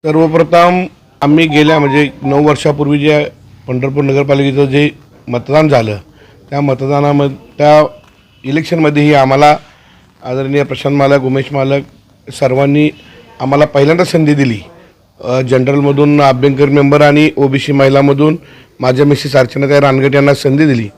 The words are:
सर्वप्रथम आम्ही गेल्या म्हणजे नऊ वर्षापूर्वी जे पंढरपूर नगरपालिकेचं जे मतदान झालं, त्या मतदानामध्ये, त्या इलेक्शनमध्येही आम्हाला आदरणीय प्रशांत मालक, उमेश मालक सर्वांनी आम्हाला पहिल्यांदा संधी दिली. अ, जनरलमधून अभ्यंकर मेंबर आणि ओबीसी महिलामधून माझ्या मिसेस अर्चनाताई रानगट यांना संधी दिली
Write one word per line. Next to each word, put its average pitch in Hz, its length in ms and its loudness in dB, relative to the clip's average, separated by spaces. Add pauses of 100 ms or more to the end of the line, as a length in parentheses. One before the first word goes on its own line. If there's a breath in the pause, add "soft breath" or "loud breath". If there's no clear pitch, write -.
सर्वप्रथम 165 800 2 (360)
आम्ही 151 260 2
गेल्या 151 320 2
म्हणजे 143 300 0 (120)
नऊ 139 220 0
वर्षापूर्वी 147 560 -2
जे 147 260 0 (420)
पंढरपूर 135 360 -4
नगरपालिकेचं 139 600 0
जे 143 240 0 (380)
मतदान 139 420 0
झालं, 110 280 0 (520 soft breath)
त्या 143 120 -6
मतदानामध्ये, 143 760 -2 (200)
त्या 151 260 4 (600)
इलेक्शनमध्येही 147 680 0
आम्हाला 139 440 2 (680 soft breath)
आदरणीय 135 380 -4
प्रशांत 139 320 -6
मालक, 139 280 2
उमेश 131 280 -4
मालक 139 300 -2 (580)
सर्वांनी 139 500 0 (500 loud breath)
आम्हाला 143 260 0
पहिल्यांदा 151 380 0
संधी 151 300 0
दिली. 127 260 -2 (640 soft breath)
अ, 127 180 -2
जनरलमधून 139 800 0
अभ्यंकर 135 440 2
मेंबर 143 360 2
आणि 151 360 2
ओबीसी 139 340 -2
महिलामधून 139 680 2 (420 loud breath)
माझ्या 131 260 0
मिसेस 143 300 -2
अर्चनाताई 139 440 0
रानगट 135 360 0
यांना 143 180 2
संधी 143 320 0
दिली 117 320 0